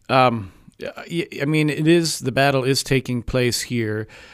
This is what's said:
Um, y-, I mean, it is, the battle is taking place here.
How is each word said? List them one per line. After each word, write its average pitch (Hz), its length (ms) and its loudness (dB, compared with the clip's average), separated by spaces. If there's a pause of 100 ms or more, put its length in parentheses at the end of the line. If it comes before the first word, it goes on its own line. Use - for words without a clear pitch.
Um, 117 440 2 (280)
y-, - 480 -8 (140)
I - 20 -2
mean, 151 240 2
it 151 180 -2
is, 170 340 2
the 131 120 -4
battle 135 320 2
is 131 180 0
taking 127 400 -2
place 123 400 0
here. 110 460 -4 (260)